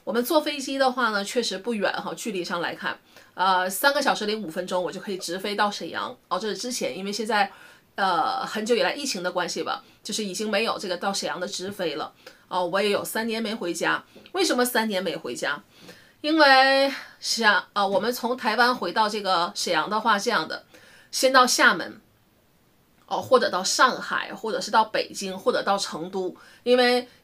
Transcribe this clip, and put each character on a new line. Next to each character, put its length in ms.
我 80
们 120
坐 160
飞 200
机 180
的 140
话 180
呢， 140
确 180
实 160
不 160
远 180
哈， 220
距 160
离 140
上 160
来 120
看， 240
呃， 340
三 240
个 80
小 140
时 120
零 140
五 80
分 160
钟 160
我 120
就 80
可 100
以 80
直 220
飞 160
到 120
沈 220
阳。 260
哦， 100
这 80
是 100
之 140
前， 260
因 80
为 80
现 140
在， 240
呃， 500
很 180
久 120
以 60
来 120
疫 100
情 200
的 80
关 140
系 180
吧， 180
就 100
是 100
已 80
经 160
没 140
有 160
这 100
个 80
到 160
沈 140
阳 120
的 80
直 220
飞 280
了。 160
哦， 180
我 160
也 100
有 140
三 220
年 160
没 100
回 220
家。 300
为 140
什 120
么 80
三 220
年 160
没 140
回 180
家？ 260
因 180
为 560
想， 540
呃， 140
我 120
们 140
从 240
台 180
湾 200
回 180
到 160
这 120
个 360
沈 160
阳 180
的 100
话， 160
这 140
样 160
的， 180
先 220
到 120
厦 300
门， 260
哦， 140
或 180
者 120
到 120
上 380
海， 340
或 160
者 80
是 120
到 140
北 280
京， 260
或 140
者 100
到 140
成 340
都。 240
因 160
为 280